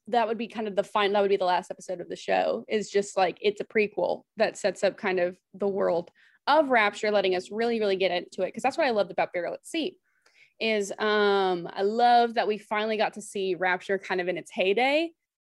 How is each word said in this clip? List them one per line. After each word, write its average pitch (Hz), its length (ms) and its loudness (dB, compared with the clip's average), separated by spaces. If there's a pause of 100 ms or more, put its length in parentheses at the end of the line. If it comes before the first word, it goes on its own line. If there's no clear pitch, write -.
that 226 200 2
would 226 80 -4
be 226 120 -6
kind 214 200 -6
of 190 80 -4
the 196 80 2
fine, 202 280 0
that 208 100 4
would 202 80 2
be 196 80 4
the 190 60 -2
last 180 260 0
episode 185 300 -10
of 170 80 -12
the 180 80 -10
show, 185 520 0
is 208 220 -4
just, 202 260 -2
like, 180 240 0
it's 208 200 -2
a 196 40 -6
prequel - 600 -2 (120)
that 202 220 0
sets 185 260 -2
up 185 140 0
kind 185 220 -2
of 180 180 -2 (160)
the 196 140 -4
world 185 420 -2 (360)
of 294 220 4
Rapture, 214 420 2
letting 190 240 2
us 180 160 -4
really, 226 300 -2
really 202 160 0
get 185 140 0
into 180 320 -4
it. 180 100 -2
'Cause - 100 -8
that's 269 140 0
what 320 100 2
I 262 40 2
loved 202 200 0
about 175 220 -2
Burial 170 220 -4
at - 120 -16
Sea, 311 300 -4 (640)
is, 214 380 0
um, 196 760 2
I 196 100 -6
love 233 520 4
that 214 120 0
we 208 120 -2
finally 214 400 -2
got 208 160 0
to 208 80 -12
see 190 320 -4
Rapture 185 440 0
kind 185 220 -4
of 180 80 -2
in 175 80 -2
its - 140 -12
heyday. 262 640 2 (280)